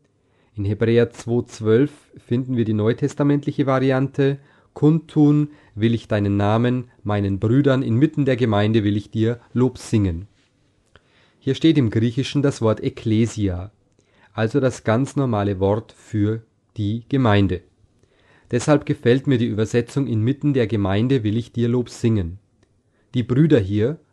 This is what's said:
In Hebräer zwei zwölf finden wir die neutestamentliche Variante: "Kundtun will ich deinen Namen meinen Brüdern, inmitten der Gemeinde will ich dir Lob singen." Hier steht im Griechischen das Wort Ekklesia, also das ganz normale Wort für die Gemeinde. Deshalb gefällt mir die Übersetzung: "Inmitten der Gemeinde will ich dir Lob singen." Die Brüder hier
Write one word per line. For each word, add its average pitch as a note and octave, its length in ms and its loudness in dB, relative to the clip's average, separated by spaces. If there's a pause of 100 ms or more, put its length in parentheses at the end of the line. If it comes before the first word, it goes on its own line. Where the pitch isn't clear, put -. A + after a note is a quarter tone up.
(560)
In G#2 80 -6
Hebräer A#2 460 2
zwei A#2 360 -4
zwölf A2+ 460 2 (240)
finden B2+ 400 -4
wir A#2 80 0
die A2 100 -2
neutestamentliche C#3+ 920 -2
Variante: C3+ 760 0 (340)
"Kundtun D3 760 2 (260)
will A2 180 0
ich A2+ 140 -4
deinen G2+ 300 0
Namen A#2+ 480 0 (180)
meinen G2+ 360 -2
Brüdern, C3 440 2
inmitten C3 400 0
der C3 140 0
Gemeinde A2 480 2
will G2+ 100 0
ich G#2 160 -8
dir A#2 300 -2 (100)
Lob B2 260 0
singen." F#2+ 500 -2 (1120)
Hier C#3 160 -4
steht D#3+ 220 2
im B2 120 2
Griechischen A#2+ 520 -2
das C#3 200 -2
Wort A2 200 0
Ekklesia, G#2+ 920 -2 (600)
also A2+ 300 -2
das B2 240 -2
ganz A#2+ 320 -2
normale G#2 420 -2
Wort G2+ 320 -2
für G#2+ 520 -4 (340)
die A2 320 -4
Gemeinde. G2+ 520 2 (880)
Deshalb D3 360 0
gefällt C3+ 420 0
mir B2+ 120 2
die A#2 80 0
Übersetzung: A2+ 600 -2
"Inmitten A#2+ 460 0
der A#2+ 140 0
Gemeinde G#2+ 580 0
will G#2+ 100 0
ich A#2 160 -6
dir A#2 160 -2
Lob B2 220 -2
singen." G2 500 -2 (760)
Die B2+ 60 0
Brüder C#3 380 4
hier G#2 400 -2 (140)